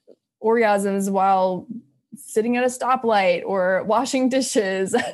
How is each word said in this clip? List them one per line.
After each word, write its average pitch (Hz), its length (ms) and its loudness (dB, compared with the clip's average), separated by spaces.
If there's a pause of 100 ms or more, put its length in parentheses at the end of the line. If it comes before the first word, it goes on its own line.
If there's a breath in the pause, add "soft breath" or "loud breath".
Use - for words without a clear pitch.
(420)
orgasms 202 680 2
while 190 560 0 (500)
sitting 240 400 -2
at 247 60 0
a 254 60 2
stoplight 226 760 0
or 185 380 0
washing 254 460 0
dishes. 196 680 -2 (200)